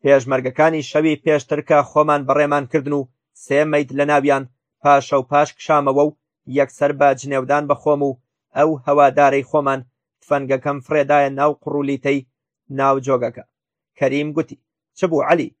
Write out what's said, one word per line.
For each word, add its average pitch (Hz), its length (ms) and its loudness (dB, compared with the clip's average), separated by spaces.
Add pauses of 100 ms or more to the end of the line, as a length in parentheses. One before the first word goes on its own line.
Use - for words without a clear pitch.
پێشمەرگەکانی 135 840 0
شەوی 156 320 0
پێشتر 151 380 -2
کە 147 220 2
خۆمان 147 420 0
بەڕێمان 143 440 0
کردن 147 280 -4
و 131 120 -6 (300)
سێ 143 260 -2
مەید 147 280 -2
لە 143 140 -2
ناویان، 139 380 0 (400)
پاشە 143 340 2
و 127 120 -4
پاش 147 240 2
کشامەوە 143 500 0
و 151 120 -4 (320)
یەکسەر 139 440 -2
بە 143 220 2
جنێودان 135 520 -2
بەخۆم 143 360 0
و 135 160 -4 (360)
ئەو 151 160 2 (120)
هەوادارەی 139 680 2
خۆمان 139 300 -2 (380)
تفەنگەکەم 139 600 -4
فرێدایە 143 580 0
ناو 147 220 2
قڕولیتەی 139 680 -4 (440)
ناو 135 300 0
جۆگەکە. 123 440 -4 (540)
کەریم 143 340 -2
گوتی: - 260 -6 (400)
«چ - 60 -8
بوو 160 240 0
عەلی؟» 160 320 -2